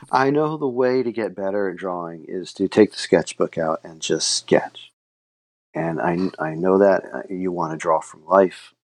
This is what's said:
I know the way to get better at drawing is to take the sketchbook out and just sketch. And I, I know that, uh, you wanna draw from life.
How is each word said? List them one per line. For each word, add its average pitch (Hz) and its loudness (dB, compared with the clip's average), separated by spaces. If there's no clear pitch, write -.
I 135 2
know 151 0
the 147 -2
way 127 2
to 117 -4
get 104 -4
better 98 -2
at 87 -6
drawing 85 -8
is 90 -10
to 95 0
take 104 6
the - -14
sketchbook - 0
out 80 -2
and 80 -18
just 80 -2
sketch. - 0
And 160 -4
I, - -2
I 156 -6
know 92 2
that, 98 4
uh, 64 -10
you 92 -6
wanna 82 -4
draw 80 0
from - -20
life. 92 2